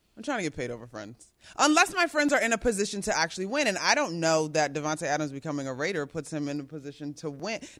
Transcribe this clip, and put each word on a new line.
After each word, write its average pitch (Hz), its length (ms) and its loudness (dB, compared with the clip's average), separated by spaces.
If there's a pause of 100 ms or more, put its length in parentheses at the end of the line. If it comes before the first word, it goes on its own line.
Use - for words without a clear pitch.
(180)
I'm 214 60 -14
trying 277 160 -2
to 196 40 -2
get 160 120 -2
paid 127 160 -4
over 117 160 -12
friends. 110 440 -14 (260)
Unless 302 360 6
my 349 140 2
friends 294 260 2
are 254 80 4
in 226 120 2
a 226 40 2
position 208 460 -2
to 202 140 0
actually 170 300 -2
win, 269 200 0
and 196 100 2
I 180 180 4
don't 208 240 0
know 160 300 4
that 147 240 2
Davante 156 300 -2
Adams 151 280 0
becoming 139 360 -6
a 131 60 -4
Raider 151 320 -2
puts 147 260 -10
him 147 180 -2
in 143 100 -4
a 143 40 -6
position 143 520 -12
to 160 140 -8
win. 170 300 -6 (200)